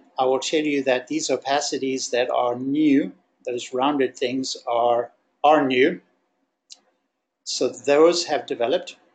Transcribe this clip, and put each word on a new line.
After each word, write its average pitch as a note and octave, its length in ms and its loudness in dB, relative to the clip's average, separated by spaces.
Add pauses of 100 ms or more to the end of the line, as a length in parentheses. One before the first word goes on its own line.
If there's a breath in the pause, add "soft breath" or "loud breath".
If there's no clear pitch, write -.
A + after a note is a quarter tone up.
(180)
I C3 80 2
will C3 140 2
tell D3+ 240 -2
you C#3+ 220 0
that B2+ 220 0
these D#3 220 -4
opacities C3+ 800 -4
that B2 220 -2
are B2 240 0
new, C#3+ 560 2 (340)
those A#2+ 300 -8
rounded C3+ 420 0
things C3 400 -4 (100)
are, A#2+ 440 0 (320)
are D3 240 6
new. C3 340 2 (1400)
So - 260 -4
those D#3 560 4
have D3 220 -4
developed B2+ 500 -4 (180)